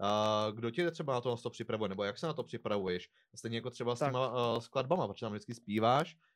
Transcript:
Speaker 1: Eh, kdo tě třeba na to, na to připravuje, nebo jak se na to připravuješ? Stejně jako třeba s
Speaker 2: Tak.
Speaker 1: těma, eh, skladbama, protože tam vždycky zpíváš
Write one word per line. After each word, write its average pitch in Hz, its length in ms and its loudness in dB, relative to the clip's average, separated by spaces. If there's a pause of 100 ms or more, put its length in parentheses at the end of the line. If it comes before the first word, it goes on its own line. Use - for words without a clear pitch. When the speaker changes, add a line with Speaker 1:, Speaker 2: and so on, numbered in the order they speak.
Speaker 1:
Eh, 107 500 4
kdo 113 200 -2
tě 170 200 0
třeba 160 220 -4
na 123 80 2
to, 127 80 0
na 120 80 2
to 120 120 -4
připravuje, 110 400 -2
nebo 98 140 -2
jak 101 140 -2
se - 100 -4
na 156 60 -2
to 160 100 -4
připravuješ? 98 680 -2 (260)
Stejně 117 220 -6
jako 117 120 -4
třeba 120 260 -2
s 117 40 -10
Speaker 2:
Tak. 143 100 2
Speaker 1:
těma, 127 240 0 (240)
eh, 117 40 -2
skladbama, 131 460 0
protože 98 180 -6
tam 110 60 -2
vždycky 104 220 -8
zpíváš 117 640 2 (200)